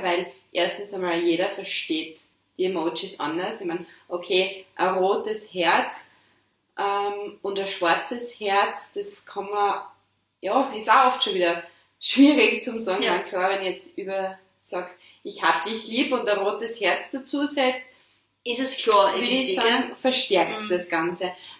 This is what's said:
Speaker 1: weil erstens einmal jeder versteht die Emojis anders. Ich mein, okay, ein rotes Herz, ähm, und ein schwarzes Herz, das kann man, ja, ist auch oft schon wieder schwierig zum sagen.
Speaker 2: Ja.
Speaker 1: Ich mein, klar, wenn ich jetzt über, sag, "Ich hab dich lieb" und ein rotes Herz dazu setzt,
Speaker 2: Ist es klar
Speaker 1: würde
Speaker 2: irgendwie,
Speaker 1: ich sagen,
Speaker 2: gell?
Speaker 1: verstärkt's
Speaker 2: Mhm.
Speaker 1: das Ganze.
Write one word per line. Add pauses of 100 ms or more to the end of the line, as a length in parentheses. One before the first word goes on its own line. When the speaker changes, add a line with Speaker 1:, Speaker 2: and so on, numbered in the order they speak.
Speaker 1:
weil (220)
erstens
einmal
jeder
versteht (380)
die
Emojis
anders.
Ich
mein, (220)
okay, (100)
ein
rotes
Herz, (680)
ähm,
und
ein
schwarzes
Herz,
das
kann
man, (600)
ja,
ist
auch
oft
schon
wieder (360)
schwierig
zum
sagen.
Speaker 2:
Ja.
Speaker 1:
Ich
mein,
klar,
wenn
ich
jetzt
über, (260)
sag, (320)
"Ich
hab
dich
lieb"
und
ein
rotes
Herz
dazu
setzt, (540)
Speaker 2:
Ist
es
klar
Speaker 1:
würde
Speaker 2:
irgendwie,
Speaker 1:
ich
sagen,
Speaker 2:
gell?
Speaker 1:
verstärkt's
Speaker 2:
Mhm.
Speaker 1:
das
Ganze. (280)